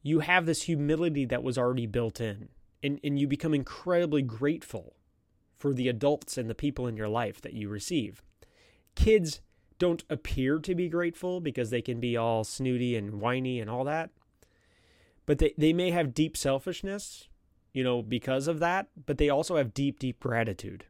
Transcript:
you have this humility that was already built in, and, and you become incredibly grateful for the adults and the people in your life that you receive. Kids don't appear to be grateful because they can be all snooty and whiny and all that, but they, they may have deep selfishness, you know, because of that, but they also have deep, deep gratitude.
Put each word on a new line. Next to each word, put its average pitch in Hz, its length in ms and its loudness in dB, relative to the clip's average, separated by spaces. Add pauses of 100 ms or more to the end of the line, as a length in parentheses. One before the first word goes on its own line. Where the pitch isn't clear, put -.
you 156 160 2
have 175 260 4
this 160 180 0
humility 151 600 2
that 123 160 -2
was 127 160 -2
already 123 300 2
built 113 340 -2
in, 107 280 -6 (340)
and, 143 200 -2
and 143 140 0
you 139 100 2
become 151 280 0
incredibly 151 680 2
grateful 120 720 -2 (640)
for 143 160 0
the 127 140 0
adults 139 500 0
and 117 100 -4
the 113 60 -4
people 131 320 -2
in 113 100 -4
your 107 120 -4
life 107 340 -2
that - 120 -12
you 107 140 -6
receive. 104 540 -4 (720)
Kids 196 480 4 (380)
don't 175 280 2
appear 139 520 0
to 180 160 -4
be 175 140 0
grateful 175 500 -2
because 123 320 -2
they 120 100 0
can 120 180 -4
be 120 160 0
all 113 280 2
snooty 123 520 0
and 104 240 -4
whiny 127 400 -2
and 104 80 -6
all 123 180 -4
that, 160 260 -4 (1120)
but 147 140 2
they, - 180 4
they 160 160 4
may 180 160 2
have 165 240 0
deep 156 240 0
selfishness, 185 920 -4 (460)
you 131 100 0
know, 123 200 2
because 131 440 0
of 160 120 -2
that, 175 300 0 (180)
but 131 100 -2
they 147 120 4
also 160 260 2
have 131 180 2
deep, 139 240 0
deep 127 220 -4
gratitude. 113 720 -2